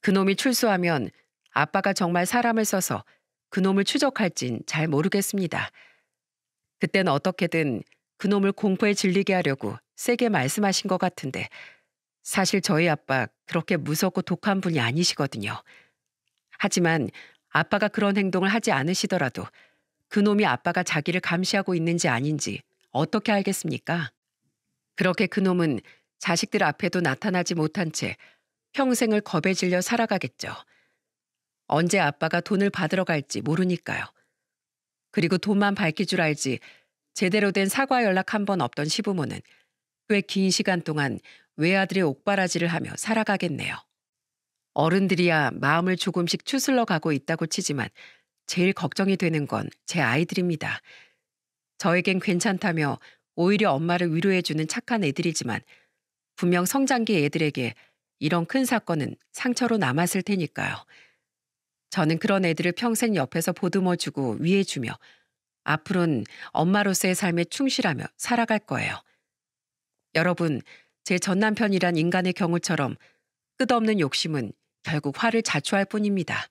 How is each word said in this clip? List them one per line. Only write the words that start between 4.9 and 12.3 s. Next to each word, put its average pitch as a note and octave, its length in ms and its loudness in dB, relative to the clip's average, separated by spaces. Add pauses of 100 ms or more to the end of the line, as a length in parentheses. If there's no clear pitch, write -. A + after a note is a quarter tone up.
그땐 F#3+ 280 2
어떻게든 D#3 760 0 (360)
그놈을 G3 340 2
공포에 G3+ 420 2
질리게 G3 380 2
하려고 C3+ 440 0 (200)
세게 A#3+ 320 0
말씀하신 G3 600 0
것 F#3 100 0
같은데 - 500 -4 (760)
사실 G3 380 0